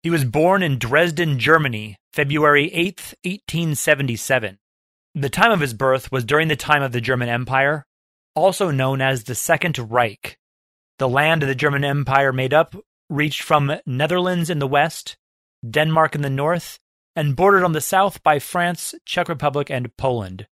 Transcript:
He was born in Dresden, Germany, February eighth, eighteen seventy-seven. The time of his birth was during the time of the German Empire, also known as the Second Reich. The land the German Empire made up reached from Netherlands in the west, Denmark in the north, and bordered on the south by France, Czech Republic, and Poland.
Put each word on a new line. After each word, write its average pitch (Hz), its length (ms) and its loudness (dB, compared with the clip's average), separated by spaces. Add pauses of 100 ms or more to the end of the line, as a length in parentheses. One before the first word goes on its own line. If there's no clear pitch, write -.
He 170 80 -2
was 156 140 2
born 170 400 2
in 139 140 0
Dresden, 147 600 0
Germany, 117 580 2 (160)
February 147 640 2
eighth, 175 480 -4
eighteen 170 540 -4
seventy-seven. 123 840 -2 (560)
The 139 160 -2
time 220 220 2
of 180 80 2
his 131 140 -2
birth 131 360 0
was 127 140 -2
during 156 240 0
the 151 80 0
time 147 260 2
of 131 80 -2
the 120 100 -2
German 123 280 -2
Empire, 131 560 0 (500)
also 180 380 2
known 135 280 -2
as 135 240 0
the 123 120 -8
Second 165 420 -2
Reich. 113 580 -2 (600)
The 131 100 0
land 151 340 2
the 135 120 -2
German 139 300 0
Empire 139 480 0
made 131 200 -2
up 160 220 2 (340)
reached 147 340 -2
from 147 340 0 (100)
Netherlands 170 640 -2
in 160 80 -2
the 139 80 -2
west, 147 500 0 (520)
Denmark 156 480 2
in 143 60 -2
the 139 80 -2
north, 151 500 -4 (340)
and 147 220 -2
bordered 190 260 6
on 175 100 2
the 151 80 -2
south 190 440 0
by 151 160 4
France, 175 560 -4 (100)
Czech 175 220 -2
Republic, 143 420 -2
and 123 260 -6
Poland. 104 560 -4